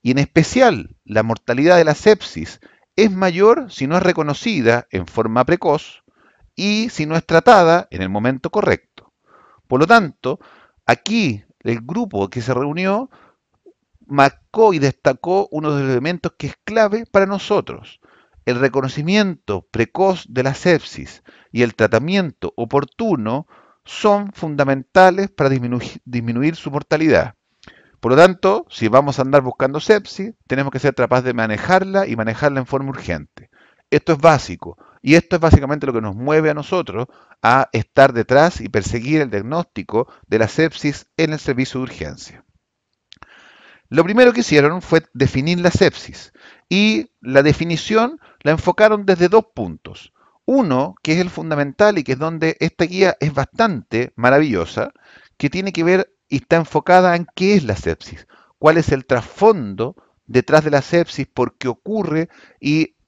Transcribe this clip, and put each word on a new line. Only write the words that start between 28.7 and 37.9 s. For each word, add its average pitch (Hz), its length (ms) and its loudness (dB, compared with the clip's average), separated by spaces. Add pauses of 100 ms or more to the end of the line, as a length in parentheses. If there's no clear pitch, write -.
vamos 135 320 2
a 131 40 0
andar 139 180 4
buscando 131 400 -4
sepsis, 208 520 -2 (140)
tenemos 135 240 -4
que 131 80 -6
ser 139 160 0
capaces 127 300 0
de 127 80 -2
manejarla 185 760 -2
y - 80 -6
manejarla 123 460 -2
en 123 40 -8
forma 135 260 -6
urgente. - 580 -10 (420)
Esto 147 220 0
es 143 60 -2
básico, 123 580 0 (240)
y 139 140 4
esto 170 200 2
es 160 60 -2
básicamente 147 440 2
lo 135 60 -2
que 117 100 -2
nos 101 140 -8
mueve 151 340 0
a 151 40 -2
nosotros 143 540 -6 (340)
a 123 320 4
estar 135 400 4